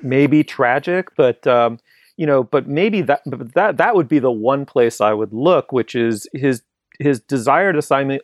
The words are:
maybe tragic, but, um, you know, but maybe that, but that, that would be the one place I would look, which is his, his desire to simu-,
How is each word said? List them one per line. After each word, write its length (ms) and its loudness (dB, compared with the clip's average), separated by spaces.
maybe 400 2
tragic, 720 -2
but, 320 0
um, 320 2
you 100 -4
know, 180 2
but 240 -2
maybe 340 -2
that, 240 0
but 300 -12
that, 220 0
that 180 2
would 120 0
be 120 2
the 120 0
one 340 -2
place 360 0
I 120 2
would 200 -4
look, 380 0
which 240 -4
is 380 -2
his, 280 -2
his 200 0
desire 540 0
to 60 0
simu-, 440 -2